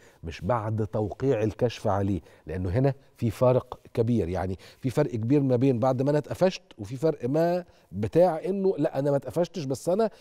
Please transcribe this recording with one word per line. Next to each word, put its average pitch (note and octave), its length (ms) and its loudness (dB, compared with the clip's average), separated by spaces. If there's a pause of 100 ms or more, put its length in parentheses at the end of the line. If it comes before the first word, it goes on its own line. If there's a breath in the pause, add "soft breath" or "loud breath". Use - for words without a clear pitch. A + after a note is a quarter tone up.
(240 loud breath)
مش E2 180 -10
بعد A2 460 -2
توقيع A2+ 560 -2
الكشف A2+ 440 -2
عليه، G2+ 340 0 (260 loud breath)
لأنه F#2 220 -4
هنا C3 240 2 (240 soft breath)
في A#2 120 -2
فرق B2+ 500 0 (140)
كبير، A2+ 360 0
يعني F#2 280 -4 (220 loud breath)
في C3 100 -4
فرق D3 220 0
كبير A#2+ 300 2
ما C3 140 2
بين B2 240 2
بعد C3 220 0
ما C3+ 80 0
أنا D3 80 2
اتقفشت - 440 0 (160)
وفي G#2+ 180 -10
فرق C#3 340 -2
ما E3+ 360 0 (260 soft breath)
بتاع D#3+ 540 2
إنه: F#3+ 320 0
"لأ، C#3+ 220 0
أنا C#3+ 120 0
ما C#3 60 2
اتقفشتش، D#3+ 460 -2
بس C3+ 260 -6
أنا G#3 200 2 (120)